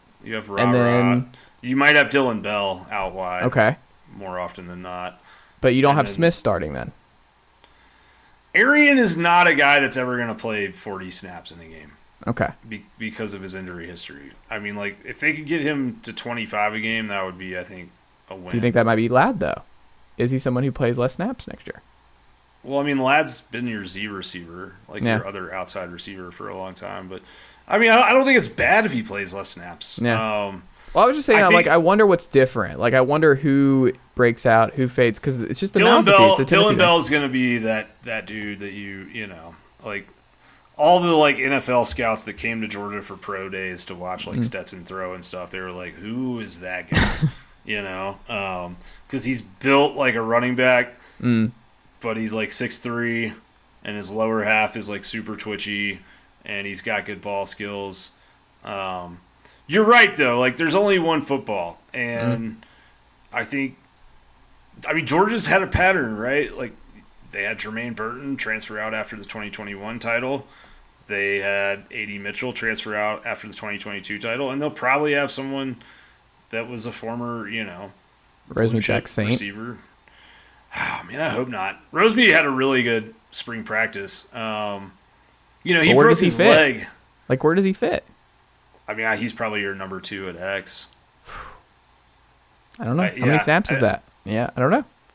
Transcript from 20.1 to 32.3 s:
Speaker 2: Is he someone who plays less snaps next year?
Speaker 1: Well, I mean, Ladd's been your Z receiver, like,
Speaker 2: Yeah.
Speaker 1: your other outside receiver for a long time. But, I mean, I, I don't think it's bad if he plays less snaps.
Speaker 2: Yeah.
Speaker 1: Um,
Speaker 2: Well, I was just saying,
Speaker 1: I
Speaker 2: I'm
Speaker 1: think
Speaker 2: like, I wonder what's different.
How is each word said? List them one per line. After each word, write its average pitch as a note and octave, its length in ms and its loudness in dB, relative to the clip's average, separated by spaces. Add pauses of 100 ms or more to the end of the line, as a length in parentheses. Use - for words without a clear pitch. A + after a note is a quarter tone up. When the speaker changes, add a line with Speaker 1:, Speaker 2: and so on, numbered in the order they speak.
Speaker 2:
Is A#2+ 140 0
he C3 80 0
someone B2+ 260 -2
who C3+ 80 -2
plays B2+ 260 -2
less B2+ 160 -2
snaps B3 320 -8
next - 200 -18
year? - 140 -14 (840)
Speaker 1:
Well, C#3 160 -2
I - 20 0
mean, C#3+ 160 0
Ladd's C3+ 420 2
been A#2+ 280 -8
your G#2+ 160 -6
Z F#2+ 240 -8
receiver, F#2 680 -12 (140)
like, G#2+ 140 -10
Speaker 2:
Yeah. A2+ 160 2
Speaker 1:
your F2+ 80 -8
other F#2 280 -12
outside F2+ 380 -8
receiver F2+ 400 -14
for G2+ 160 -14
a G2 80 -12
long F#2 180 -12
time. F#2+ 340 -12
But, F#2 140 -16 (460)
I G#3 100 2
mean, A3+ 120 6
I, A#3 180 8
I A3 40 4
don't C4 120 6
think C4+ 120 6
it's - 120 4
bad F#3 360 2
if F3 80 -2
he A#2 100 -2
plays G2 300 -6
less G2 180 -6
snaps. F2 520 -10
Speaker 2:
Yeah. A#2 120 2 (340)
Speaker 1:
Um, F#2+ 160 -12 (280)
Speaker 2:
Well, D#3 120 6
I - 20 8
was C#4 100 4
just D4 100 -4
saying, A3 120 6
Speaker 1:
I G#3+ 80 6
Speaker 2:
I'm F3 60 6
Speaker 1:
think E3+ 140 6
Speaker 2:
like, D3 60 2
I E3 40 6
wonder F#3+ 300 6
what's F3+ 200 2
different. G#2+ 540 2